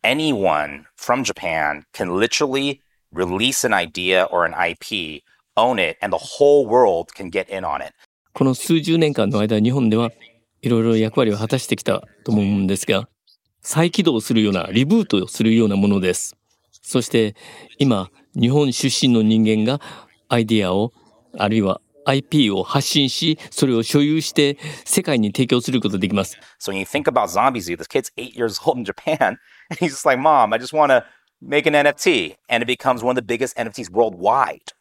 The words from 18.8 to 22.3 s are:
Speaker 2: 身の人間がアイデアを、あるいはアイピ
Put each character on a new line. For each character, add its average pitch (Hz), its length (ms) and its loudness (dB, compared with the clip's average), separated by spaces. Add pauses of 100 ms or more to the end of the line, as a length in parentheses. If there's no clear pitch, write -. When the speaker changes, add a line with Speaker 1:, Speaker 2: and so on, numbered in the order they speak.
Speaker 2:
身 120 60 4
の 113 80 4
人 110 240 4
間 107 180 2
が 131 160 0 (480)
ア 120 120 0
イ 110 60 0
デ 107 200 0
ア 90 80 0
を、 107 180 0 (460)
あ 101 100 0
る 110 80 0
い 110 60 4
は 98 180 0 (240)
ア 139 100 2
イ 139 100 0
ピ 127 280 2